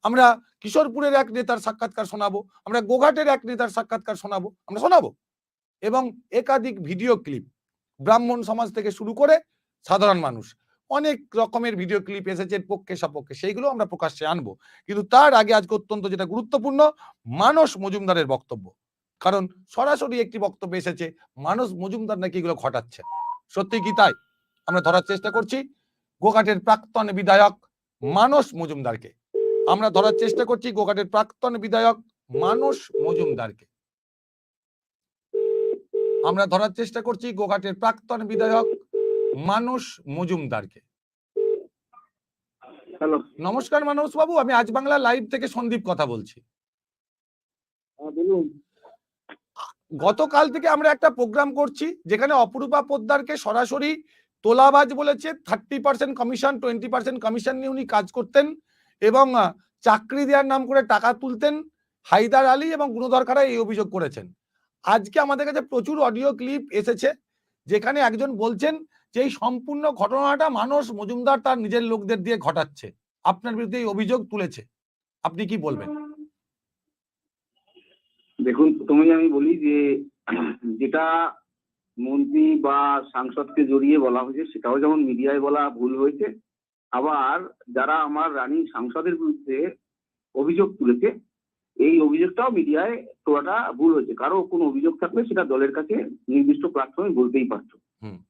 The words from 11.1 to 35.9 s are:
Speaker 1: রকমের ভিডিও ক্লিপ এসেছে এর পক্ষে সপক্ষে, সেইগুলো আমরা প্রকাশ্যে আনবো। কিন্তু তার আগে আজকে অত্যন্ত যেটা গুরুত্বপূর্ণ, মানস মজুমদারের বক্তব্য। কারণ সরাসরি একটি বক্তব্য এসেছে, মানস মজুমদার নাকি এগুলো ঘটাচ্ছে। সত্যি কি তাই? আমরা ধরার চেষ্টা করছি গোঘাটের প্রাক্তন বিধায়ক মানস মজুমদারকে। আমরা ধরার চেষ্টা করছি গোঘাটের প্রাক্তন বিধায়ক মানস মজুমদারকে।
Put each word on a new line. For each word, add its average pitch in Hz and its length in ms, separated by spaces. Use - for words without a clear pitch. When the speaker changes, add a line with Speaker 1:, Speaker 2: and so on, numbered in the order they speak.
Speaker 1:
রকমের 226 400
ভিডিও 185 260
ক্লিপ 196 180
এসেছে 180 220
এর 190 140
পক্ষে 196 320
সপক্ষে, 147 400
সেইগুলো 214 300
আমরা 214 200
প্রকাশ্যে 160 400
আনবো। 127 200
কিন্তু 208 160
তার 285 160
আগে 214 180
আজকে 190 200
অত্যন্ত 202 340
যেটা 190 200
গুরুত্বপূর্ণ, 247 480
মানস 302 280
মজুমদারের 185 520
বক্তব্য। 113 320
কারণ 190 220
সরাসরি 262 500
একটি 220 140
বক্তব্য 196 340
এসেছে, 165 240
মানস 220 220
মজুমদার 214 400
নাকি 185 180
এগুলো 170 220
ঘটাচ্ছে। 131 380
সত্যি 196 300
কি 208 160
তাই? 175 140
আমরা 175 180
ধরার 175 240
চেষ্টা 196 260
করছি 226 220
গোঘাটের 214 440
প্রাক্তন 220 400
বিধায়ক 202 360
মানস 254 440
মজুমদারকে। 139 520
আমরা 214 240
ধরার 214 260
চেষ্টা 226 280
করছি 240 180
গোঘাটের 202 360
প্রাক্তন 214 380
বিধায়ক 226 320
মানস 330 360
মজুমদারকে। - 600